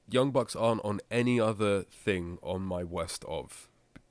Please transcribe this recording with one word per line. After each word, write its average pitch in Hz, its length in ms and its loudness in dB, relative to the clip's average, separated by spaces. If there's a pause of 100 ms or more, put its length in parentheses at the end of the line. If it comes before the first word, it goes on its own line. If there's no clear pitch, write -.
Young 127 220 4
Bucks 120 240 0
aren't 113 280 2
on 101 180 -2 (100)
any 120 280 4
other 104 440 2
thing 87 580 -2
on 92 220 -4
my 90 200 -4
worst 85 420 -6
of. - 440 -10 (420)